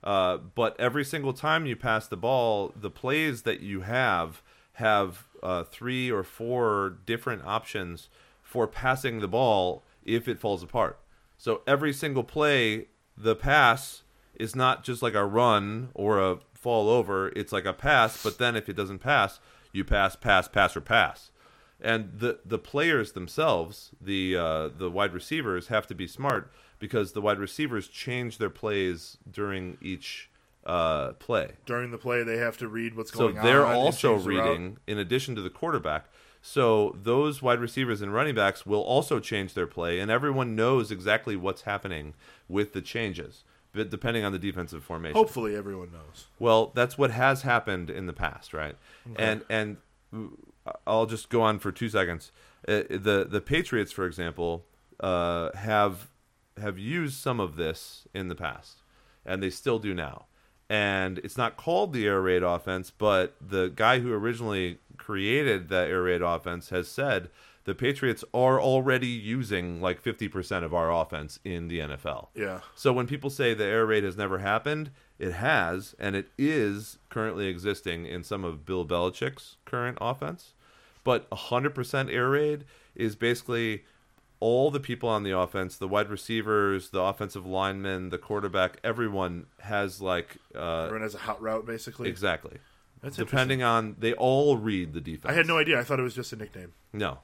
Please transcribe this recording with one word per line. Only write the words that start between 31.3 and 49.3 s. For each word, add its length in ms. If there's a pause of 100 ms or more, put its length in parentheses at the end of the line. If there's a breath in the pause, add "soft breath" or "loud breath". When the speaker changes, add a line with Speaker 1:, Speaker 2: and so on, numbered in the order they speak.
Speaker 2:
During 240
the 80
play, 240
they 140
have 220
to 100
read 280
what's 160
Speaker 1:
So 180
Speaker 2:
going 120
Speaker 1:
they're 220
Speaker 2:
on 80
and 80
Speaker 1:
also 340
Speaker 2:
change 100
the 60
route. 180
Speaker 1:
reading, 280 (100)
in 120
addition 380
to 60
the 80
quarterback. 560 (360 soft breath)
So 600
those 400
wide 180
receivers 420
and 120
running 200
backs 320
will 160
also 380
change 340
their 120
play, 340
and 100
everyone 460
knows 340
exactly 460
what's 260
happening 520 (340 loud breath)
with 240
the 100
changes, 640 (280 soft breath)
but 180
depending 340
on 80
the 60
defensive 440
formation. 340
Speaker 2:
Hopefully 380
everyone 380
knows. 340 (120)
Speaker 1:
Well, 360
that's 220
what 140
has 320
happened 480
in 160
the 80
past, 400
right? 220 (360 loud breath)
Speaker 2:
Okay. 100
Speaker 1:
And, 280